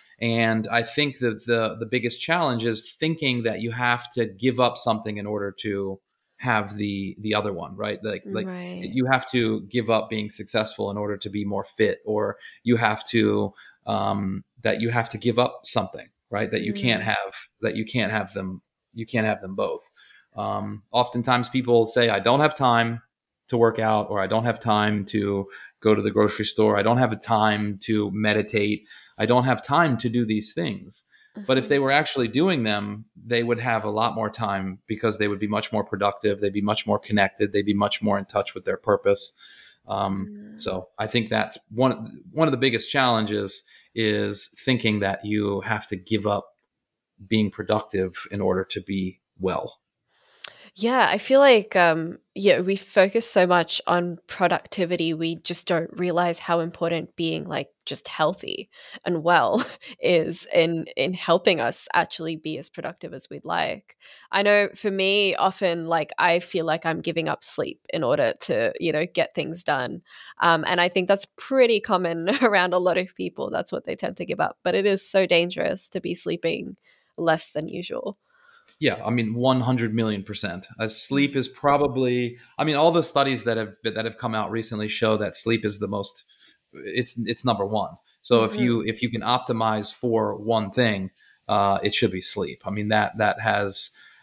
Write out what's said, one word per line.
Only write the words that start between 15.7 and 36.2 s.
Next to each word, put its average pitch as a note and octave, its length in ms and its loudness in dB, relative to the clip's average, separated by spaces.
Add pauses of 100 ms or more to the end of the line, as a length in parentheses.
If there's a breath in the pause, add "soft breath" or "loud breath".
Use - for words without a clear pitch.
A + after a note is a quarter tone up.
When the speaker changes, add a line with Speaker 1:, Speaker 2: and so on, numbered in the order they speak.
Speaker 1:
right? G#2 180 -2
That G#2 140 -2
you G#2+ 100 -4
can't G#2+ 300 0
Speaker 2:
Mm. - 40 -6
Speaker 1:
have, G2+ 420 -4 (140)
that A2+ 120 -2
you A2 100 -4
can't A2 280 -2
have G#2 220 -4
them, F#2 280 -8 (320)
you A2+ 100 -10
can't A2 220 -2
have G#2 140 -2
them F#2+ 160 -12
both. - 340 -6 (460 soft breath)
Um, G#2 560 -6
oftentimes B2 560 2
people A#2 380 4
say, A#2 220 4
"I G2+ 120 2
don't A#2 180 4
have D3+ 160 4
time A#2 480 2 (460)
to B2+ 80 0
work A2+ 240 6
out," A2 300 2
or, G2+ 100 0
"I F#2+ 80 0
don't A2 160 2
have A#2 160 0
time G#2 460 2
to G2+ 420 -2 (320 loud breath)
go G#2+ 160 6
to G#2 40 2
the G#2 120 0
grocery G#2+ 320 2
store. G#2+ 340 2
I G2+ 40 2
don't A#2 160 4
have B2 120 2
a A2 60 -4
time G#2+ 600 0
to G#2 340 0
meditate. G#2 760 0 (320 loud breath)
I G#2+ 80 2
don't B2 180 6
have C3 160 2
time D3 380 2
to B2 100 -2
do A#2 160 0
these G#2+ 300 -4
things." G2 500 -8 (420 soft breath)
But C3 120 4
if B2 100 -2
they C#3+ 80 4
Speaker 2:
Mm-hmm. C#3 80 2
Speaker 1:
were C3+ 60 2
actually C#3 380 2
doing D3 340 2
them, G#2 440 -4 (100)
they A#2 260 -2
would A#2 160 0
have A2+ 260 -2
a G#2+ 60 -2
lot A2 240 0
more G#2+ 160 -2
time, G2 560 -4
because G#2+ 320 -2
they G#2 100 0
would G2+ 120 -4
be G#2 80 -4
much G#2+ 240 -4
more G#2+ 100 0
productive. G2+ 580 0